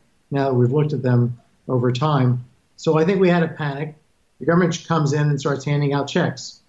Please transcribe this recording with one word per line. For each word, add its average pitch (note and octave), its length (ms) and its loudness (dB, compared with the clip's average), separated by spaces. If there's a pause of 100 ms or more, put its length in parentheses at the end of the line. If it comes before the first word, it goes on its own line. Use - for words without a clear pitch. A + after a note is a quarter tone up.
(300)
now C#3 200 0
that B2+ 40 0
we've B2 180 4
looked D3+ 200 0
at B2+ 100 -4
them B2 360 0 (300)
over B2+ 240 0
time. C3 520 0 (320)
So D#3+ 220 0
I D#3+ 60 4
think F#3+ 160 2
we F#3 80 4
had E3+ 140 4
a D#3 60 0
panic. D3 460 -8 (440)
The B2+ 80 -14
government F3 400 0
comes D3+ 260 0
in D3 160 0
and C#3 120 0
starts C#3 240 -4
handing C#3+ 280 0
out C#3 160 -2
checks. - 600 -4